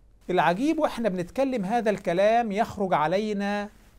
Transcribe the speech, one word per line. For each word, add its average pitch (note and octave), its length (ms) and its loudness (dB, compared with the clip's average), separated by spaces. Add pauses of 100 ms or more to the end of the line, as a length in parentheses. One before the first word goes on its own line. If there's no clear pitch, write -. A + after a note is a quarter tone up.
(300)
العجيب F#3 480 2
وإحنا A#3+ 300 0
بنتكلم G3+ 560 -2
هذا A3+ 260 0
الكلام G3+ 640 2
يخرج G3 420 -2
علينا G3+ 720 0 (300)